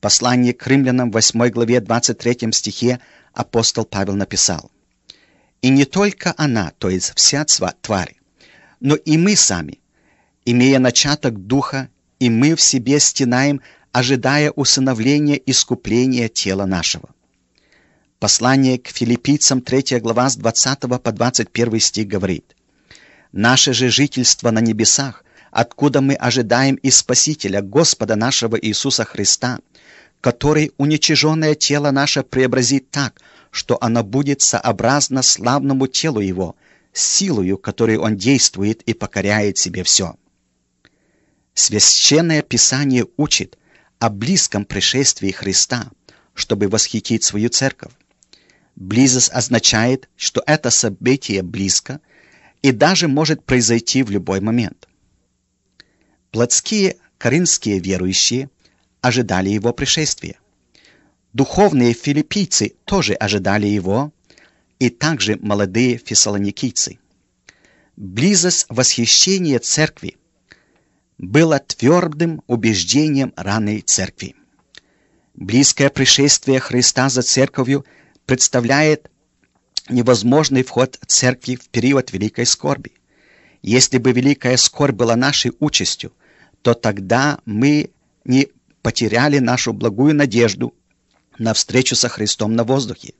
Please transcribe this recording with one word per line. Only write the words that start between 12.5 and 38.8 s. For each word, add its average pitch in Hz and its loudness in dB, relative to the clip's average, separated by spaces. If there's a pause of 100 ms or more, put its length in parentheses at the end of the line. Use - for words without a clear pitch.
в - -2
себе 131 2
стенаем, 135 0 (320)
ожидая 135 0
усыновления, 139 0
искупления 123 0
тела 98 -4
нашего». 92 -4 (1120)
Послание 127 2
к - -18
филиппийцам, 127 0
третья 127 -2
глава, 113 0
с 127 -2
двадцатого 123 -2
по 117 -4
двадцать 120 -2
первый 113 -2
стих 104 -2
говорит: 95 -4 (720)
«Наше 123 2
же 123 2
жительство 127 0
на 110 2
небесах, 113 0 (260)
откуда 139 0
мы 135 2
ожидаем 123 0
и 135 -2
Спасителя, 127 0
Господа 110 0
нашего 117 -2
Иисуса 113 -2
Христа, - -4 (640)
который 151 0
уничижённое 151 0
тело 147 0
наше 139 0
преобразит 131 0
так, 139 -6 (300)
что - -2
оно 117 0
будет 139 -2
сообразно 131 0
славному 135 0
телу 131 -2
Его, 92 -4 (380)
силою, 98 0
которой 110 0
Он 110 0
действует 107 0